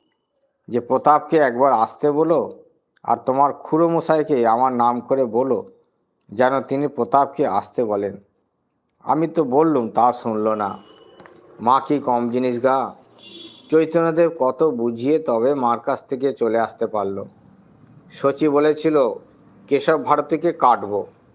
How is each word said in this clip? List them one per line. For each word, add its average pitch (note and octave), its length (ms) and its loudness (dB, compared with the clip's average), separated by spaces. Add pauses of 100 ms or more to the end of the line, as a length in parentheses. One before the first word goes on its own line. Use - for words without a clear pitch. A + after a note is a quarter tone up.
(680)
যে, A2+ 120 -2
'প্রতাপকে D3 560 2
একবার C3+ 360 2
আসতে A2+ 380 0
বলো, D3 540 -2 (380)
আর A#2 140 -2
তোমার C3+ 380 0
খুড়োমশাইকে D#3 920 0
আমার B2 260 2
নাম A#2+ 280 0
করে C3+ 240 0
বলো, A#2 460 -2 (600)
যেন B2+ 280 0
তিনি C3+ 280 -4
প্রতাপকে C#3 580 0
আসতে G#2 380 -2
বলেন।' G2+ 320 -4 (840)
আমি D3+ 260 -2
তো D#3+ 180 -2
বললুম, C3+ 440 0
তা A#2+ 240 2
শুনল A2 420 -2
না। G2+ 240 -6 (840)
মা B2+ 200 2
কি C#3+ 180 -2
কম A#2+ 320 -2
জিনিস B2 320 -2
গা! C3 320 0 (760)
চৈতন্যদেব D#3+ 680 2
কত B2+ 240 0
বুঝিয়ে B2 560 0
তবে C3 360 0
মার A#2+ 260 -2
কাছ - 260 -6
থেকে A#2+ 260 -2
চলে A2+ 260 0
আসতে A2+ 280 -4
পারল। G2 380 -6 (880)
শচী C#3 360 0
বলেছিল, D3 500 2 (720)
"কেশব C#3+ 360 0
ভারতীকে D3 480 0
কাটব।" G#2 540 0 (280)